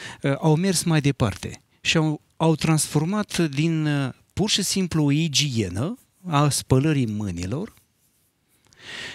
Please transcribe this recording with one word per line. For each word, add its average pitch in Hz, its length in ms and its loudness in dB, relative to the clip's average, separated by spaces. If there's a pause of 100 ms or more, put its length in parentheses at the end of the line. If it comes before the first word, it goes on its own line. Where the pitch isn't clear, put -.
(220)
uh, 143 160 0
au 156 180 4
mers 180 260 0
mai 160 180 2
departe 131 640 -2 (180)
și - 160 0
au, 156 240 0 (160)
au 160 180 2
transformat 160 840 0
din, 156 480 0
uh, 143 240 0 (220)
pur 208 180 -2
și - 120 0
simplu 170 420 0
o 143 60 4
igienă 139 880 0 (280)
a 147 220 2
spălării 135 580 2
mâinilor. 104 680 -6 (1400)